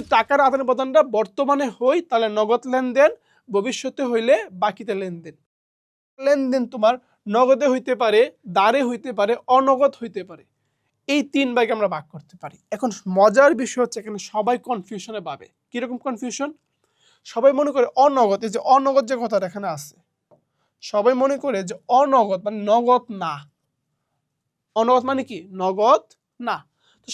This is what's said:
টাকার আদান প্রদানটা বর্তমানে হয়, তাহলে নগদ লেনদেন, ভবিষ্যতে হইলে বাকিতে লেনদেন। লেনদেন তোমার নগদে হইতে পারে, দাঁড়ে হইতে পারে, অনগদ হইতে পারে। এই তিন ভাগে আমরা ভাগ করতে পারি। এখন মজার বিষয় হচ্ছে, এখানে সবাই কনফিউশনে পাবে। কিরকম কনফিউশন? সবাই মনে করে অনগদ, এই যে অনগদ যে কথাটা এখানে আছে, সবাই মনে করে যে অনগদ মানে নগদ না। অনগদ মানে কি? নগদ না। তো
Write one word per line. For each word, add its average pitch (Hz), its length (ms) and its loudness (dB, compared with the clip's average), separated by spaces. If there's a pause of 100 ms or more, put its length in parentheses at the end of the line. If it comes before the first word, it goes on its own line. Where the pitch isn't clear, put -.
(140)
টাকার 262 340 4
আদান 269 220 0
প্রদানটা 262 320 2 (140)
বর্তমানে 277 500 -2 (120)
হয়, 269 220 0 (100)
তাহলে 233 180 0 (120)
নগদ 226 240 0 (100)
লেনদেন, 262 380 2 (380)
ভবিষ্যতে 240 640 -4
হইলে 233 240 2 (280)
বাকিতে 208 380 -4
লেনদেন। 170 340 -12 (840)
লেনদেন 269 440 0 (100)
তোমার 233 220 2 (400)
নগদে 262 380 4
হইতে 254 280 -4
পারে, 220 200 4 (360)
দাঁড়ে 233 320 4
হইতে 240 300 -8
পারে, 208 140 0 (240)
অনগদ 269 440 2
হইতে 208 280 -12
পারে। 165 140 -20 (640)
এই 285 140 0 (120)
তিন 277 220 0
ভাগে 233 220 2
আমরা 208 180 0
ভাগ 151 80 -8 (100)
করতে 156 280 -20
পারি। - 160 -16 (180)
এখন 240 140 -4 (280)
মজার 220 340 6 (100)
বিষয় 247 220 -4
হচ্ছে, 233 180 -6
এখানে 208 180 -12 (120)
সবাই 214 260 -2 (120)
কনফিউশনে 214 600 -10
পাবে। 139 180 -14 (240)
কিরকম 240 260 -8 (100)
কনফিউশন? 262 440 -8 (760)
সবাই 269 320 2
মনে 285 160 0
করে 247 120 2 (180)
অনগদ, 233 420 2
এই 208 80 -10
যে - 40 -4 (160)
অনগদ 269 360 2
যে 269 120 -2
কথাটা 208 260 -2
এখানে 202 260 -12
আছে, - 200 -18 (880)
সবাই 214 380 2
মনে 277 220 2
করে 247 160 -2 (100)
যে 220 60 -10 (240)
অনগদ 240 460 2
মানে 214 140 -6 (120)
নগদ 240 320 2 (200)
না। 160 100 -6 (1400)
অনগদ 233 340 2
মানে 269 200 -2
কি? 196 100 -12 (220)
নগদ 208 420 2 (440)
না। 202 80 -4 (480)
তো - 100 -20